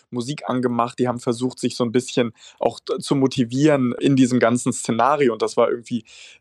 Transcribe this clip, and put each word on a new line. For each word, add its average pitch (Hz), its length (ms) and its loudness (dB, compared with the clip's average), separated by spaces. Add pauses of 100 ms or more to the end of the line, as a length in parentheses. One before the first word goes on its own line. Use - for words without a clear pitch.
(100)
Musik 123 360 -8
angemacht, 120 520 -2
die 123 100 0
haben 120 120 -4
versucht, 123 380 -4
sich 123 160 -4
so 123 100 -2
ein 113 80 -4
bisschen 120 400 0 (260)
auch - 220 -2
t-, 147 180 -6
zu - 160 -2
motivieren 131 840 2
in 139 160 2
diesem 127 240 4
ganzen 120 360 2
Szenario. 120 580 2
Und 110 80 -4
das 110 160 -2
war 117 140 4
irgendwie 120 340 -6 (360)